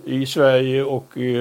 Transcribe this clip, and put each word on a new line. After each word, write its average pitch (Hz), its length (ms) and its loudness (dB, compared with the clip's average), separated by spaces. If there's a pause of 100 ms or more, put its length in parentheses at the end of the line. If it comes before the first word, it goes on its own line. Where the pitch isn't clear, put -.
i 131 220 -4
Sverige 135 580 2
och 135 320 -8
i, 123 140 -4 (100)